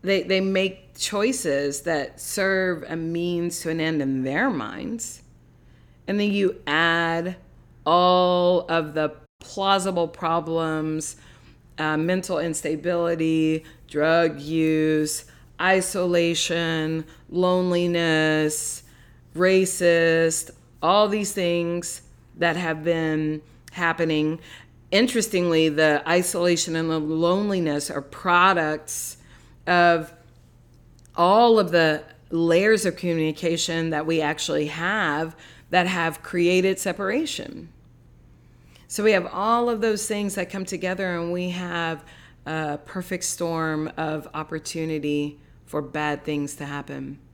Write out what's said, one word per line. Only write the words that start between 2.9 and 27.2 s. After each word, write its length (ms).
means 680
to 80
an 100
end 220
in 220
their 260
minds. 720
And 120
then 120
you 340
add 720
all 840
of 240
the 200
plausible 680
problems, 1080
uh, 200
mental 420
instability, 1200
drug 520
use, 840
isolation, 1400
loneliness, 1500
racist, 1160
all 260
these 260
things 680
that 180
have 280
been 580
happening. 680
Interestingly, 800
the 380
isolation 680
and 140
the 100
loneliness 920